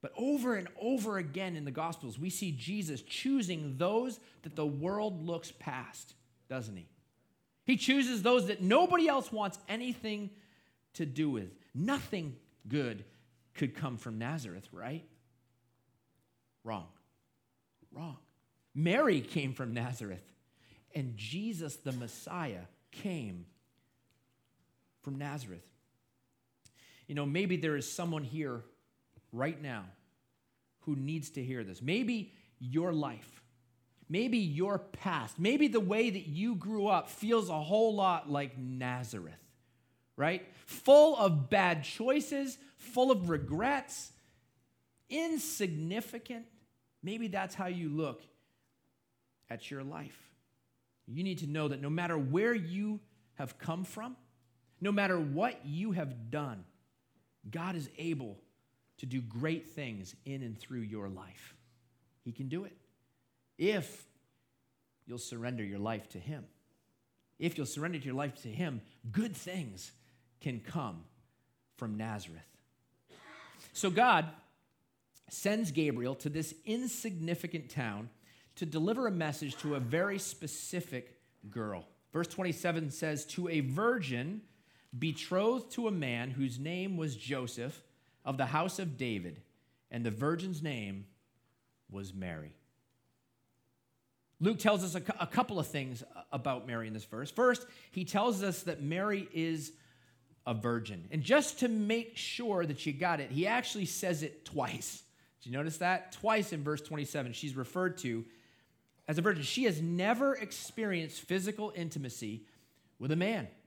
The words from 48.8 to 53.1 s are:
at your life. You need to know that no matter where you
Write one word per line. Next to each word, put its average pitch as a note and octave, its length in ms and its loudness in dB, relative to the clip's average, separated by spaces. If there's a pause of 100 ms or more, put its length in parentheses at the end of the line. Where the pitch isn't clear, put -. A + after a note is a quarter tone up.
at A#2 220 -10
your C#3 140 -8
life. D3+ 340 -10 (880)
You C#3 160 -4
need F#3+ 160 -2
to D#3+ 80 -4
know D3+ 220 0
that C3+ 120 -2
no C#3+ 100 -2
matter E3+ 280 0
where F3 360 4
you G3+ 440 -2 (360)